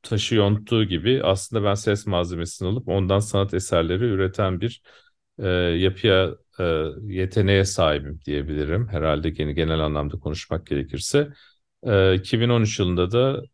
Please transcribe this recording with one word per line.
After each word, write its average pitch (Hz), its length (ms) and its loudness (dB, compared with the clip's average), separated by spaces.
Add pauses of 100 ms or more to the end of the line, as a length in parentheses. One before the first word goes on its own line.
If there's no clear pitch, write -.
taşı - 340 -2
yonttuğu 104 480 2
gibi 104 400 0
aslında 101 400 0
ben 101 100 2
ses 104 340 -2
malzemesini 87 600 -4
alıp 120 200 -4
ondan 95 320 2
sanat 98 340 0
eserleri 90 500 0
üreten 95 580 0
bir, 123 200 -6 (580)
e, 95 100 -2
yapıya, 92 800 2 (300)
e, 82 240 0 (180)
yeteneğe 95 640 2
sahibim 76 600 0
diyebilirim. 73 640 -2
Herhalde 78 420 0
gene-, 76 240 -4
genel 80 260 0
anlamda 76 400 -2
konuşmak 76 460 -6
gerekirse. 143 640 -2 (580)
E, 95 280 6
iki 98 240 -2
bin 120 100 2
on 120 120 4
üç 107 180 -2
yılında 90 320 0
da 135 300 0 (120)